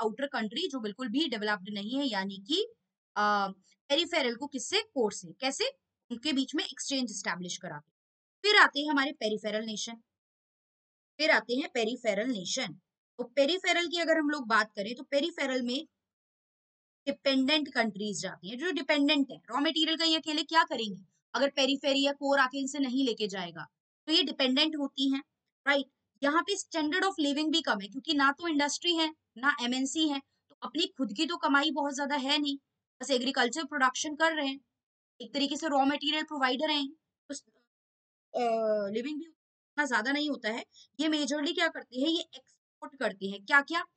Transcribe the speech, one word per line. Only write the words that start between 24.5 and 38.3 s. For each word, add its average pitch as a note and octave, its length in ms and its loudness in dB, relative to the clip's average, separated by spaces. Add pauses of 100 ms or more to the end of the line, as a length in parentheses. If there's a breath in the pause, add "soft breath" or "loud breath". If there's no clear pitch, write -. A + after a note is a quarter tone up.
होती C4+ 360 -2
हैं, C4+ 100 -2 (460)
right? C#4 180 2 (360)
यहाँ D4 200 2
पे F#4+ 140 -2
standard E4 480 0
of F#4+ 160 2
living D4 320 0
भी E4 80 2
कम A3 200 -2
है, G3 80 -10
क्योंकि D4+ 260 -4
ना C#4 180 4
तो E4+ 160 -4
industry D4 460 0
है, D#4+ 200 0 (240)
ना C4+ 240 0
एमएनसी C4+ 460 0
है, C#4 120 -2 (300)
तो - 120 -20
अपनी C#4 240 -2
खुद A#3+ 300 -6
की D#4+ 100 0
तो E4+ 100 -4
कमाई D4+ 340 2
बहुत C#4+ 240 -2
ज्यादा C#4 220 -2
है C#4 220 0
नहीं, C#4+ 200 -2 (440)
बस C4 80 -4
agriculture C4 540 0
production C#4+ 500 0
कर D#4+ 220 2
रहे D4 100 0
हैं, C4+ 140 -4 (600)
एक A3+ 140 -14
तरीके C#4+ 220 0
से D#4+ 120 -2
रॉ C#4 160 4
मटेरियल D4 380 0
provider C#4+ 480 -2
हैं, C#4+ 180 -2 (400)
तो C#4+ 60 -10
स-, - 100 -16 (880)